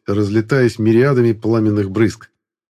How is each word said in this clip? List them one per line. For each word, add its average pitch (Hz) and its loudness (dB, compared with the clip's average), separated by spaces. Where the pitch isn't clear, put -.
разлетаясь 110 -2
мириадами 117 2
пламенных 107 -2
брызг. 107 -2